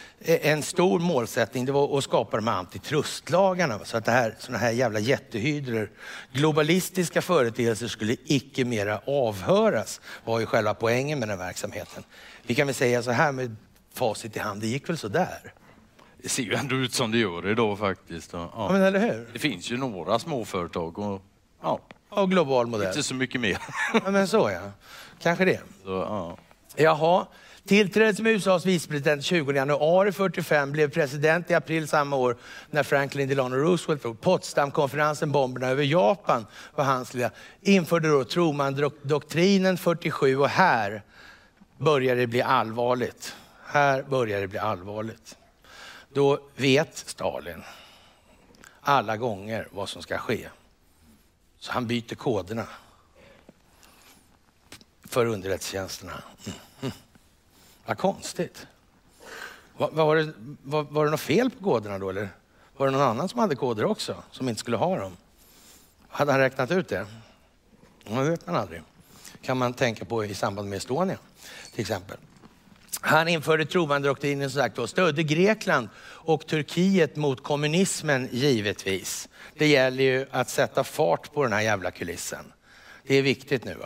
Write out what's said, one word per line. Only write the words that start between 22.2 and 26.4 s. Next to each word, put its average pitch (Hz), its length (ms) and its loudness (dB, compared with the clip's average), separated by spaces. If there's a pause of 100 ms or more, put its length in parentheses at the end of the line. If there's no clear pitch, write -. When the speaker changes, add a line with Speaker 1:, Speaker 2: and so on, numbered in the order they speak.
Speaker 1:
global 135 360 4
modell. 110 200 0
Speaker 2:
Inte 95 160 -2
så 131 120 -4
mycket 127 260 -2
mer. 101 180 0 (460)
Speaker 1:
Ja, 196 60 -2
men 196 180 2
så, 170 220 4
ja. 95 200 -6 (480)
Kanske 170 260 0
det. 156 160 2 (240)
Speaker 2:
Så, 95 60 -8
ja. 92 460 -4 (400)